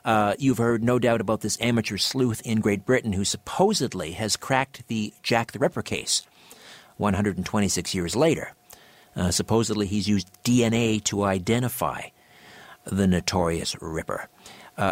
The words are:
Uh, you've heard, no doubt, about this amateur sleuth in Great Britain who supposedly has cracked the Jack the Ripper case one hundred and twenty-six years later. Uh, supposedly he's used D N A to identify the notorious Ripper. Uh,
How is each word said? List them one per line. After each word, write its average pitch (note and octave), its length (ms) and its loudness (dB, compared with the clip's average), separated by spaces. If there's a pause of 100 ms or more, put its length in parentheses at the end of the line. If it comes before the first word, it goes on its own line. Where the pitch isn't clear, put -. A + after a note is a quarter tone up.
Uh, G#2+ 340 4
you've C3 220 2
heard, A#2 240 2
no B2 160 4
doubt, A#2 220 2
about G#2+ 200 0
this G#2+ 180 -4
amateur A2+ 380 0
sleuth B2+ 480 -2
in A2 160 0
Great G2+ 240 0
Britain A#2 280 0
who G2 120 0
supposedly C3+ 840 -2
has G#2+ 260 -4
cracked - 500 -2
the G#2+ 260 -4 (100)
Jack A#2 280 0
the G2+ 80 -8
Ripper C#3+ 220 0
case - 420 -4 (760)
one G#2 180 2
hundred G2+ 220 0
and F2+ 80 -4
twenty-six F#2+ 480 -2
years F2 220 -2
later. D3 380 0 (640)
Uh, F2+ 160 2
supposedly G#2+ 560 0
he's G2 200 -2
used G2+ 220 2 (140)
D B2 200 4
N A2+ 100 2
A A2+ 260 2
to G2+ 240 -2
identify G2 880 -2 (760)
the F#2+ 220 2
notorious F2 720 0
Ripper. - 480 -8 (480)
Uh, G2 140 0